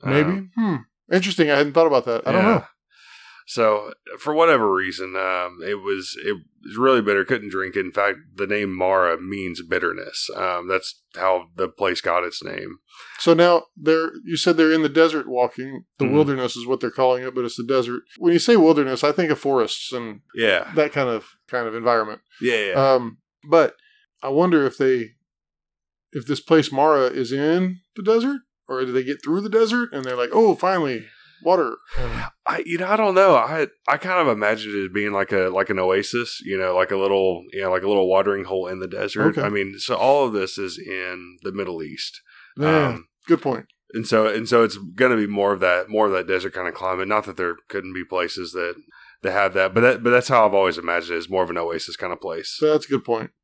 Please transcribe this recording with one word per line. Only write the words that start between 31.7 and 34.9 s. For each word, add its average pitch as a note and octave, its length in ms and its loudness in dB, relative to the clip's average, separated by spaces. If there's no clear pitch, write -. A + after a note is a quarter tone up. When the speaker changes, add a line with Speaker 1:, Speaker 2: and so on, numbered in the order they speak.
Speaker 1:
And A#2 260 -4
Speaker 2:
I, - 180 -4
you E3 140 -4
know, F#3 80 -4
I G3+ 80 2
don't G#3+ 200 2
know. F#3 200 8
I, C3+ 320 2
I C#3+ 100 2
kind F#3 220 -2
of D#3+ 160 2
imagined G#2+ 380 0
it F#2+ 200 -4